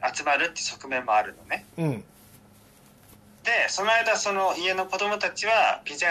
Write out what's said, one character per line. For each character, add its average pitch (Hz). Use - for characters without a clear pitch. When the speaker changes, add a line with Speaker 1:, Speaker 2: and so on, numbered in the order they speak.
Speaker 1:
集 -
ま 143
る 165
っ -
て -
側 -
面 127
も 113
あ 107
る 98
の -
ね。 -
Speaker 2:
う 165
ん。 123
Speaker 1:
で、 226
そ 196
の 220
間、 226
そ 208
の 190
家 180
の 202
子 190
供 208
た 190
ち -
は、 214
ピ 147
ザ 180